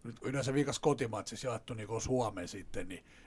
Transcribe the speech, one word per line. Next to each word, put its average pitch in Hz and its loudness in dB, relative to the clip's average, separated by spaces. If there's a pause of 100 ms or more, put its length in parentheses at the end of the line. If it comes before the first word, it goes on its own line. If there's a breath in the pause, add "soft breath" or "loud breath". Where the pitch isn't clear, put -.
nyt 117 -10
yleensä 131 0
viikas 143 4
kotimatsissa 120 2
jaettu 117 -4
niinku 110 -4
Suomeen 107 2
sitten, 95 -4
niin 92 -10 (220 soft breath)